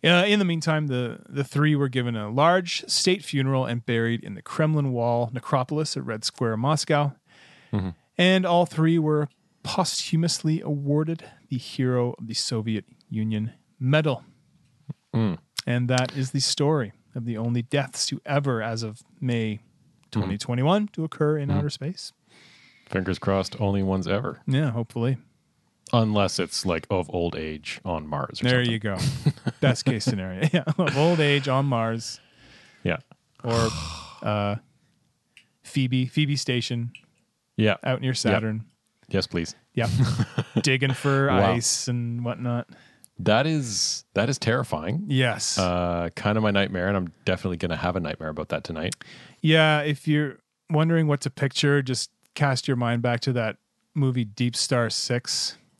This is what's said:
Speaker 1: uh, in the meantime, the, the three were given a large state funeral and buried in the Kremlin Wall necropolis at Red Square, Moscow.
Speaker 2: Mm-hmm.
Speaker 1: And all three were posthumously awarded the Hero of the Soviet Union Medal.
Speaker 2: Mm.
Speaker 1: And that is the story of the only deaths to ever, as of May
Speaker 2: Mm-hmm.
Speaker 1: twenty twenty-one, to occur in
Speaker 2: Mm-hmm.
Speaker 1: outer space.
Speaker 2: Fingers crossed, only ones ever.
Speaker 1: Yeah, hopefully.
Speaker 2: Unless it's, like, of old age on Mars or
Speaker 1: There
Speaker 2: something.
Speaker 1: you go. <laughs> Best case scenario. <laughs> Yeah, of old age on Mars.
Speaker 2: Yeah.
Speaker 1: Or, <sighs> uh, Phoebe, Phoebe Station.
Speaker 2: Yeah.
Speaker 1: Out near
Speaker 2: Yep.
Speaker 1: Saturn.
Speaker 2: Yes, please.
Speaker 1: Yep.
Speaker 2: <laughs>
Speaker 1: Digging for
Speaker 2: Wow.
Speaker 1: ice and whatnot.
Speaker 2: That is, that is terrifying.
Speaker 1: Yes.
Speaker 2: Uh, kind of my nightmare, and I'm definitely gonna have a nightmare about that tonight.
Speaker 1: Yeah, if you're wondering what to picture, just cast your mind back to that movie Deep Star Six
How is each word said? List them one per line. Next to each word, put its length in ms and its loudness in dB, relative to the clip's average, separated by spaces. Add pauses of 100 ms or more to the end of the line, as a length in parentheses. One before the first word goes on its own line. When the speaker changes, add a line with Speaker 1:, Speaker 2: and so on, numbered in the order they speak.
Speaker 1:
uh, 220 6
in 140 4
the 60 4
meantime, 420 0
the, 320 -4 (100)
the 140 -4
three 320 2
were 140 2
given 260 -2
a 120 -4
large 600 2
state 360 0
funeral 440 0
and 180 -4
buried 380 0
in 100 -10
the 80 -12
Kremlin 520 0
Wall 380 0
necropolis 640 -2
at 80 -6
Red 220 -6
Square, 320 -2
Moscow. 560 0 (580)
Speaker 2:
Mm-hmm. 180 -2 (280)
Speaker 1:
And 300 6
all 180 6
three 320 2
were 320 2 (320)
posthumously 1000 0
awarded 640 -2 (260)
the 100 -2
Hero 580 0
of 80 -12
the 80 -10
Soviet 520 -2 (260)
Union 400 -2 (280)
Medal. 440 2 (880)
Speaker 2:
Mm. 240 2 (300)
Speaker 1:
And 200 0
that 300 0
is 140 -4
the 80 -2
story 540 0 (200)
of 120 -8
the 120 -4
only 240 0
deaths 460 -2
to 180 -6
ever, 380 0
as 180 -4
of 220 -10 (180)
May 380 0 (520)
Speaker 2:
Mm-hmm. 100 -2
Speaker 1:
twenty 160 -2
twenty-one, 560 2
to 100 -4
occur 340 0
in 120 -4
Speaker 2:
Mm-hmm. 80 2
Speaker 1:
outer 120 0
space. 440 -10 (760)
Speaker 2:
Fingers 300 -2
crossed, 400 -2
only 240 0
ones 240 -2
ever. 400 -2
Speaker 1:
Yeah, 240 0
hopefully. 460 -2 (760)
Speaker 2:
Unless 480 2
it's, 260 -4
like, 240 0
of 240 0
old 220 0
age 480 -8
on 240 -4
Mars 340 -6
or 40 -2
Speaker 1:
There 180 4
Speaker 2:
something. 80 0
Speaker 1:
you 80 -2
go. 180 -4 (320)
<laughs> 300 -6
Best 240 2
case 220 0
scenario. 440 -2
<laughs> 40 -2
Yeah, 100 2 (140)
of 200 0
old 220 4
age 300 2
on 160 2
Mars. 560 -2 (640)
Speaker 2:
Yeah. 120 0 (460)
Speaker 1:
Or, 240 2 (280)
<sighs> 260 -16
uh, 340 0 (1080)
Phoebe, 420 0
Phoebe 320 0
Station. 540 -2 (680)
Speaker 2:
Yeah. 260 4
Speaker 1:
Out 180 -2
near 100 -2
Speaker 2:
Yep. 60 -2
Speaker 1:
Saturn. 480 0 (440)
Speaker 2:
Yes, 180 0
please. 280 -4 (180)
Speaker 1:
Yep. 160 0 (360)
Speaker 2:
<laughs> 360 -4
Speaker 1:
Digging 320 2
for 340 2
Speaker 2:
Wow. 260 4
Speaker 1:
ice 360 -2
and 340 -2
whatnot. 440 -4 (520)
Speaker 2:
That 280 4
is, 680 -2
that 160 2
is 80 -2
terrifying. 720 -2
Speaker 1:
Yes. 500 0
Speaker 2:
Uh, 580 0
kind 220 0
of 60 0
my 80 2
nightmare, 360 0
and 80 2
I'm 160 -2 (140)
definitely 320 0
gonna 180 -2
have 200 -2
a 40 0
nightmare 300 -6
about 200 -8
that 140 -4
tonight. 320 -6 (460)
Speaker 1:
Yeah, 400 4
if 260 -4
you're 300 0 (320)
wondering 380 2
what 140 0
to 100 -4
picture, 500 2
just 300 -4 (240)
cast 320 0
your 100 0
mind 240 0
back 200 0
to 120 -2
that 240 -2 (380)
movie 280 2
Deep 320 -2
Star 360 0
Six 680 -4 (220)